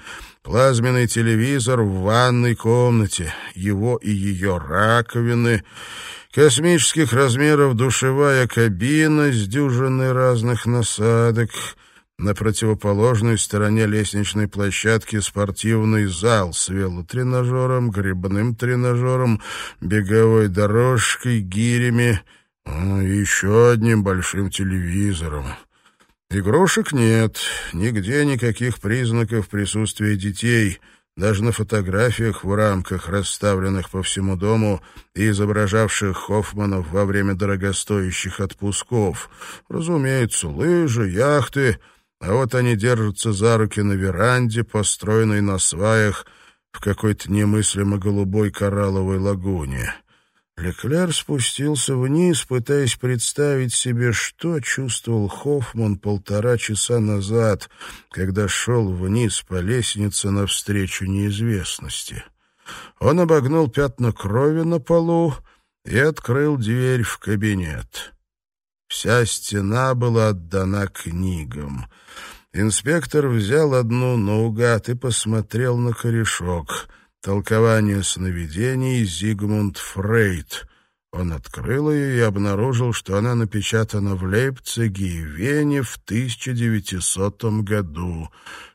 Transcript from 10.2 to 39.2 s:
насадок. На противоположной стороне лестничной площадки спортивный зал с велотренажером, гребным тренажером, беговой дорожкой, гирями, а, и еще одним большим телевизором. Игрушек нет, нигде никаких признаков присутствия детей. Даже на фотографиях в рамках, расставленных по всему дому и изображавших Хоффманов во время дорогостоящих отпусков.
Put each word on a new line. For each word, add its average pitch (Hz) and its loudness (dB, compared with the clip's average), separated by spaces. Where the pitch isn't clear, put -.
насадок. 117 2
На 101 0
противоположной 107 2
стороне 104 2
лестничной 104 -2
площадки 101 -2
спортивный 107 0
зал 95 0
с - -4
велотренажером, 123 -2
гребным 98 -2
тренажером, 123 0
беговой 110 4
дорожкой, 113 2
гирями, 117 2
а, 98 -2
и 95 2
еще 104 4
одним 113 4
большим 95 -2
телевизором. 90 -2
Игрушек 139 2
нет, 113 4
нигде 110 0
никаких 120 -2
признаков 113 -2
присутствия 104 -2
детей. 104 0
Даже 101 0
на 117 2
фотографиях 107 0
в 95 -2
рамках, 98 0
расставленных 95 -2
по 95 -4
всему 98 -2
дому 104 0
и 107 2
изображавших 104 0
Хоффманов 98 -2
во 98 0
время 98 0
дорогостоящих 95 -2
отпусков. 101 -4